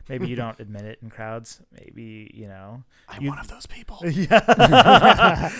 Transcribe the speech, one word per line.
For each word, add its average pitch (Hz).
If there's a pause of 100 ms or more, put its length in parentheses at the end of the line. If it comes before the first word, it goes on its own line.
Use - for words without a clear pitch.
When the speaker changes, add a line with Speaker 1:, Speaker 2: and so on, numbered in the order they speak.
Speaker 1:
Maybe 131
you 123
don't 113
Speaker 2:
<laughs> -
Speaker 1:
admit 104
it 107
in 113
crowds. 113 (120)
Maybe, 110
you 107
know, 98 (240)
Speaker 3:
I'm 104
Speaker 1:
you 139
Speaker 3:
one 135
of 120
those -
people. -
Speaker 1:
<laughs> 170
Yeah. 214